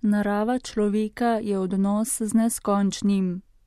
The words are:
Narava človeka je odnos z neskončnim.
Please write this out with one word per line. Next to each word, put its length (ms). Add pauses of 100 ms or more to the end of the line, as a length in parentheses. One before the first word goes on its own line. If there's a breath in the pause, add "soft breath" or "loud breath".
Narava 580
človeka 680
je 320
odnos 600
z 120
neskončnim. 1080 (260)